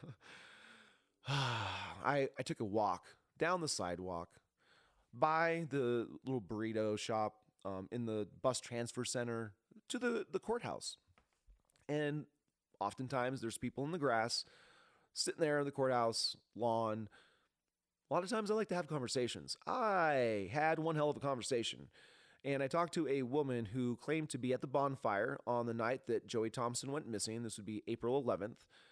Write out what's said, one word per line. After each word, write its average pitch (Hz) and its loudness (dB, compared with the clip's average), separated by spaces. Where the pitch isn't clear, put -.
<sighs> - -20
I, 120 -2
I 131 -4
took - -6
a 120 0
walk 101 0
down 170 0
the 151 -2
sidewalk 90 -4
by 160 2
the 120 2
little 127 0
burrito 110 0
shop, 110 0
um, 95 -6
in 120 -4
the 107 -2
bus 127 2
transfer 120 -6
center 113 -4
to 254 -4
the, - 0
the 180 -4
courthouse. 214 -4
And 147 0
oftentimes 127 -2
there's 113 -4
people 127 -4
in 156 -4
the 180 -4
grass 120 2
sitting - -2
there 147 4
in 143 0
the 143 -2
courthouse 123 2
lawn. 110 2
A 139 0
lot 175 2
of 190 -6
times 220 0
I 214 4
like 220 2
to 180 0
have 175 -2
conversations. 123 -2
I 147 4
had 156 4
one 160 0
hell 147 4
of 139 2
a 110 -8
conversation. 120 -2
And 139 0
I 135 0
talked 165 2
to 156 2
a 139 2
woman 127 0
who 120 0
claimed 156 -2
to 135 -4
be 123 0
at 123 2
the 147 -6
bonfire 131 0
on 120 2
the 117 -2
night 117 0
that 110 0
Joey 113 0
Thompson 123 -2
went 147 -4
missing. 113 -4
This 110 -6
would 101 -10
be 107 -6
April 117 0
eleventh. 110 -2